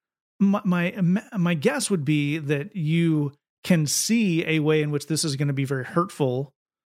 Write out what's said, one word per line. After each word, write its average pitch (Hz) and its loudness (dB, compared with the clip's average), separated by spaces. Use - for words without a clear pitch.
my, 196 2
my, 180 0
my 175 2
guess 214 -2
would 170 -2
be 147 0
that 147 -4
you 156 0
can 160 2
see 196 0
a 160 0
way 156 2
in 151 -2
which 147 -4
this 156 -2
is 143 -2
gonna 143 0
be 135 0
very 131 -4
hurtful 143 -2